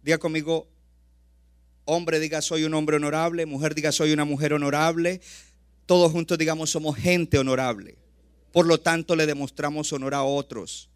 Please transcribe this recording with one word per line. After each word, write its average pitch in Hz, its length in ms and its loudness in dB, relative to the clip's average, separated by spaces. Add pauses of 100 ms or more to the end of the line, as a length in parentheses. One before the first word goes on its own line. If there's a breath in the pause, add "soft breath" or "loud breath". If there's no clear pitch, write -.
Diga 156 160 0
conmigo, 160 480 -4 (1160)
hombre, 165 340 0
diga, 156 240 -4
"Soy 160 220 -2
un 156 100 -2
hombre 151 220 0
honorable", 160 500 -2
mujer, 151 260 -4
diga, 151 180 -2
"Soy 156 200 2
una 151 140 2
mujer 147 280 -2
honorable". 165 680 0 (680 loud breath)
Todos 175 240 6
juntos 165 260 -2
digamos, 160 320 -2
"Somos 151 280 -2
gente 170 420 2
honorable". 131 580 -2 (540)
Por 170 160 6
lo 160 120 6
tanto, 165 380 0
le 156 80 2
demostramos 147 680 -4
honor 135 220 -6
a 139 100 0
otros. 139 720 -6